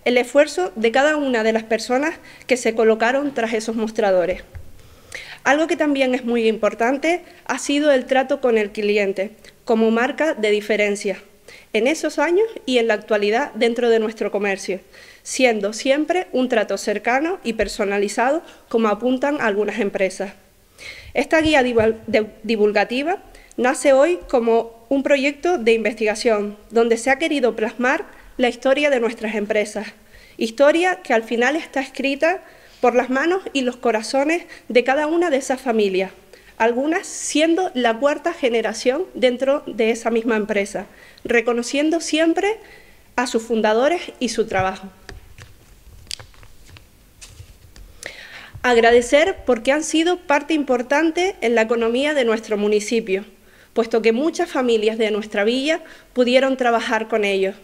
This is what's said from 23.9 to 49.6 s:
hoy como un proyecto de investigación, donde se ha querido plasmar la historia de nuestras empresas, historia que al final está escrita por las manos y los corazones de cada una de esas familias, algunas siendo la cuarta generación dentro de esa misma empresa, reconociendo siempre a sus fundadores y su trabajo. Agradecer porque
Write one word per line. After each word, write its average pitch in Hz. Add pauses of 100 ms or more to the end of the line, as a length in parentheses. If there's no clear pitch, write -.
hoy 320 (100)
como 226
un 277
proyecto 294
de 226
investigación, 214 (120)
donde 226
se 240
ha 269
querido 277
plasmar 247 (320)
la 247
historia 269
de 262
nuestras 226
empresas, 208 (500)
historia 311
que -
al 226
final 240
está 311
escrita 277 (380)
por 240
las 247
manos 330 (100)
y 277
los 247
corazones 269 (260)
de 226
cada 269
una 339
de 262
esas 262
familias, 196 (480)
algunas 269
siendo 330
la 233
cuarta 294
generación 233 (100)
dentro 262
de 220
esa 226
misma 226
empresa, 202 (360)
reconociendo 240
siempre 330 (580)
a 247
sus 226
fundadores 226 (160)
y 254
su 208
trabajo. 190 (3750)
Agradecer 247 (100)
porque 240